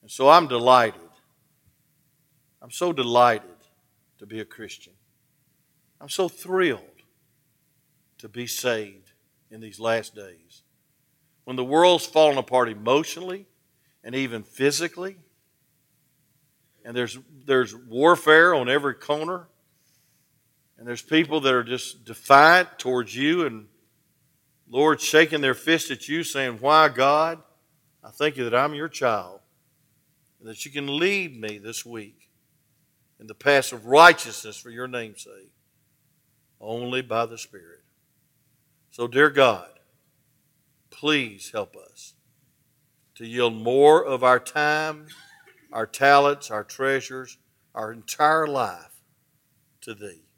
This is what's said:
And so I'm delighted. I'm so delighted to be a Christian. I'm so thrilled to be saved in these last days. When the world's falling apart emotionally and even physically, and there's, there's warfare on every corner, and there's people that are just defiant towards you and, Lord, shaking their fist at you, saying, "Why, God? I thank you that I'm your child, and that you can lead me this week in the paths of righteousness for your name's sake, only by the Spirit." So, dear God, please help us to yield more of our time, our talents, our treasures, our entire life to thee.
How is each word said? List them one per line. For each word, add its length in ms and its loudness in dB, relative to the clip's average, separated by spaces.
And 100 -20
so 200 4
I'm 180 6
delighted. 520 2
I'm 80 -20
so 240 -4
delighted 560 2
to 60 -20
be 160 -14
a 60 -12
Christian. 480 -20
I'm 80 -20
so 180 -4
thrilled 540 -4
to 100 -20
be 200 -12
saved 640 -6
in 120 -20
these 180 -20
last 340 -4
days. 500 -20
When 100 -12
the 100 -4
world's 400 4
falling 320 4
apart 320 0
emotionally 760 -4
and 100 -16
even 300 -8
physically, 760 -4
and 120 -12
there's, 200 -6
there's 300 0
warfare 800 4
on 120 -2
every 260 -2
corner, 520 -8
and 120 -20
there's 120 -12
people 420 -2
that 120 2
are 80 0
just 420 -12
defiant 760 4
towards 340 -6
you 320 -2
and, 200 -12
Lord, 320 0
shaking 400 2
their 140 0
fist 380 -2
at 160 -14
you, 160 -6
saying, 360 -6
"Why, 280 4
God? 520 0
I 80 -20
thank 260 -4
you 140 -6
that 40 -4
I'm 200 0
your 140 -10
child, 500 -4
and 80 -20
that 160 -14
you 80 -16
can 260 -8
lead 420 -4
me 180 -12
this 280 -14
week 440 -18
in 80 -20
the 60 -18
paths 360 0
of 160 -16
righteousness 680 4
for 140 -20
your 180 -12
name's 340 -12
sake, 300 -20
only 400 -8
by 260 -4
the 120 -16
Spirit." 380 -20
So, 160 -8
dear 240 2
God, 380 2
please 600 -4
help 240 -8
us 380 -20
to 100 -18
yield 280 -4
more 500 4
of 200 -6
our 160 4
time, 680 -6
our 160 -8
talents, 640 2
our 140 -8
treasures, 720 -8
our 180 -10
entire 540 -2
life 560 -8
to 120 -16
thee. 300 -20